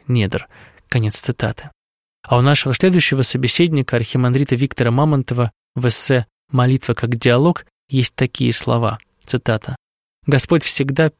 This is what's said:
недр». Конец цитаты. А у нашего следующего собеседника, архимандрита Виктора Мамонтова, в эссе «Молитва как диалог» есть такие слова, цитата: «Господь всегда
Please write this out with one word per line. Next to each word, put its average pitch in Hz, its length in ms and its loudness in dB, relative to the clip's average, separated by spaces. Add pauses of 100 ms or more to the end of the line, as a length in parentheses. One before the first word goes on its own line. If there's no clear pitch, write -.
недр». 107 400 -2 (420)
Конец 110 300 -2
цитаты. 120 520 -6 (520)
А 120 160 2
у - 20 4
нашего 139 320 2
следующего 160 500 2
собеседника, 135 720 0
архимандрита 127 580 0
Виктора 120 380 0
Мамонтова, 127 580 0 (240)
в 123 140 -2
эссе 123 380 0 (260)
«Молитва 127 420 2
как 120 220 -2
диалог» 127 500 2 (220)
есть 127 260 0
такие 123 380 -2
слова, 117 480 -2 (240)
цитата: 117 500 -4 (500)
«Господь 147 380 2
всегда 139 580 0